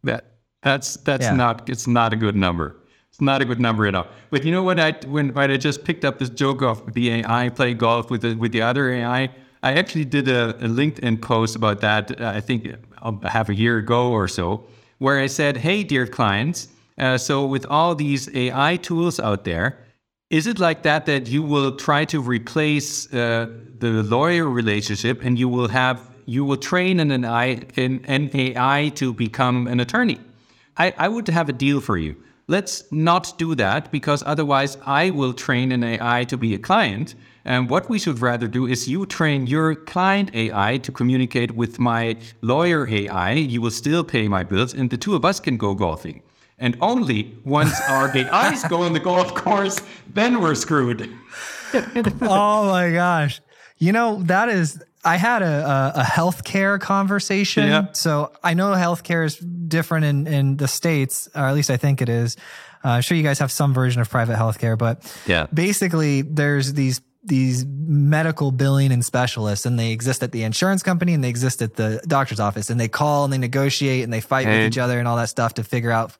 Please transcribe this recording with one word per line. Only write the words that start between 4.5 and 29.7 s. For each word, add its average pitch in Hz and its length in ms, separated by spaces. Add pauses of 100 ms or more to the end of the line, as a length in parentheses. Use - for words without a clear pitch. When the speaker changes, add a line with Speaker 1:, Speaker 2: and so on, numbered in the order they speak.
Speaker 1:
know 185 120
what? 185 160
I, 156 120 (160)
when, 139 260
when 139 180
I 135 60
just 143 260
picked - 220
up 131 140
this 127 100
joke 135 320
of 113 320
the 120 160 (120)
A - 40
I 120 240
play 123 240
golf 117 360
with 117 120
the, 113 140
with 113 160
the 113 100
other 127 320
A 123 100
I, 127 260 (340)
I 131 100
actually 165 320
did 135 220
a, 120 220
a 117 180
LinkedIn 120 540
post 113 340
about 107 260
that, 107 380
uh, 117 80
I 104 140
think, 113 260 (340)
uh, 113 100 (120)
half 110 260
a 104 60
year 113 220
ago 120 340
or 104 160
so, 92 380 (340)
where 135 200
I 135 80
said, 143 300
"Hey, 185 260
dear 139 240
clients, 117 600 (300)
uh, 131 200
so 139 280
with 135 200
all 160 300
these 143 400
A 127 180
I 147 240
tools 175 420
out 101 260
there, 92 320 (520)
is 160 180
it 214 120
like 165 240
that, 151 240
that 139 200
you 139 140
will 139 340
try 147 300
to 147 160
replace, 139 920
uh, 117 340 (320)
the 113 240
lawyer 156 440
relationship 113 760
and 123 160
you 127 100
will 123 200
have, 127 300 (260)
you 131 200
will 139 120
train 180 420
an 135 260
A - 20
I, 117 180 (300)
an, 127 320
an 139 260
A 131 220
I 143 400
to 127 180
become 123 540
an 123 140